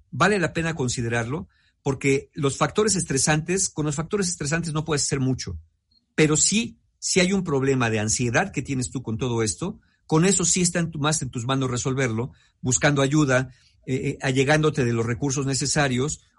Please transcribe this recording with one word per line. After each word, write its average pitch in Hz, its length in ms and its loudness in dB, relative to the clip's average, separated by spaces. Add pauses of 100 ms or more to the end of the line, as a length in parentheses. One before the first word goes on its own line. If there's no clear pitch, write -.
(120)
Vale 185 260 2
la 175 140 0
pena 165 220 -2
considerarlo 120 760 -4 (340)
porque 139 500 0
los 143 240 -2
factores 190 400 0
estresantes, 160 720 0
con 156 160 -4
los 151 120 -2
factores 180 320 -2
estresantes 165 440 -2
no 156 120 -2
puedes 151 200 0
hacer 143 160 0
mucho, 127 380 -2 (560)
pero 156 220 4
sí, 220 420 0 (220)
si - 200 0
hay 180 120 4
un 196 120 2
problema 135 460 2
de 110 80 0
ansiedad 120 540 0
que 143 100 -4
tienes 127 280 -4
tú 131 120 -8
con 110 160 -6
todo 120 240 -2
esto, 165 380 -4 (260)
con 156 180 4
eso 196 200 2
sí 180 180 2
está 175 160 0
en 165 120 -2
tu, 160 100 -12
más 151 200 0
en 131 100 -6
tus 117 160 -6
manos 135 240 -2
resolverlo, 120 600 -2 (280)
buscando 139 420 2
ayuda, 135 480 2 (360)
eh, 131 80 -2
eh, 139 280 -4
allegándote 143 640 2
de 120 80 2
los 113 120 0
recursos 131 420 -2
necesarios 143 760 0 (180)